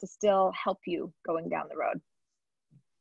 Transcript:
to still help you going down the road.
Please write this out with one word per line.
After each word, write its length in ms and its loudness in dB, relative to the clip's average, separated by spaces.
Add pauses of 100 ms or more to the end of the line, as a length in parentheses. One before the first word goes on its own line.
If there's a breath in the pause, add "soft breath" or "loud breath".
to 60 -10
still 460 4
help 340 -2
you 280 -4 (100)
going 240 -2
down 220 -4
the 80 -10
road. 200 -2 (1040)